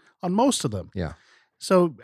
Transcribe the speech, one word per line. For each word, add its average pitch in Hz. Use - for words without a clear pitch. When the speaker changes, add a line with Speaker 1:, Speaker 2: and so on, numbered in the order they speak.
Speaker 1:
on 180
most 233
of 127
them. 92
Speaker 2:
Yeah. 85
Speaker 1:
So 180